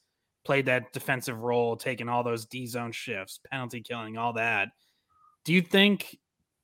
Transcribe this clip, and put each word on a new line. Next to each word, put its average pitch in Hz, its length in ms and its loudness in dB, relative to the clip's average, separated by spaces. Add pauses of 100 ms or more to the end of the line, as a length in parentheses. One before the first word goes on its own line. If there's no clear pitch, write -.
(440)
played 139 220 2
that 127 260 0
defensive 127 460 -4
role, 120 380 2
taken 120 320 -6
all 120 160 0
those 117 220 -4
D 127 200 -10
zone 117 260 -6
shifts, 101 480 -8 (100)
penalty 127 300 -6
killing, 110 360 -8
all 117 160 0
that. 113 380 0 (760)
Do 156 80 0
you 185 100 6
think, 196 540 4 (480)